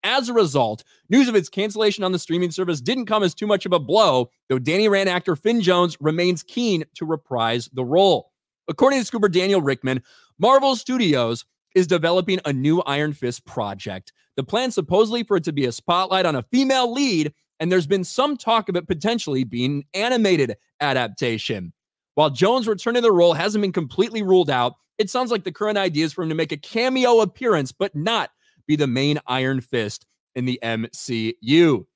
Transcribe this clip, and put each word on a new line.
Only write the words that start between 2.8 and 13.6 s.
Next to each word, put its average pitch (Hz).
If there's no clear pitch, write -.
didn't 240
come 214
as 180
too 208
much 208
of 180
a 180
blow, 139
though 131
Danny 170
Rand 196
actor 180
Finn 226
Jones 180
remains 170
keen 208
to 165
reprise 120
the 131
role. 165
According 262
to -
Scooper 208
Daniel 185
Rickman, 131
Marvel 269
Studios 151
is 185
developing 175
a 147
new 147
Iron 147
Fist 123
project. 98